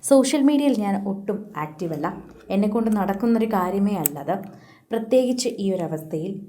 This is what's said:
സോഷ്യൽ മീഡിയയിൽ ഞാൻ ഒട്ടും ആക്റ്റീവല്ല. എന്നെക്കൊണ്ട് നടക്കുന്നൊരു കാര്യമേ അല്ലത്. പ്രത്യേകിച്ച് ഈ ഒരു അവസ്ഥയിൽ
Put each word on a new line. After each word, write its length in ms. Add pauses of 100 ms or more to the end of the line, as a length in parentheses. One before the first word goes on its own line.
സോഷ്യൽ 400
മീഡിയയിൽ 260 (100)
ഞാൻ 100 (160)
ഒട്ടും 280 (260)
ആക്റ്റീവല്ല. 420 (480)
എന്നെക്കൊണ്ട് 360 (100)
നടക്കുന്നൊരു 560
കാര്യമേ 480
അല്ലത്. 300 (580)
പ്രത്യേകിച്ച് 560 (140)
ഈ 100
ഒരു 140
അവസ്ഥയിൽ 440 (180)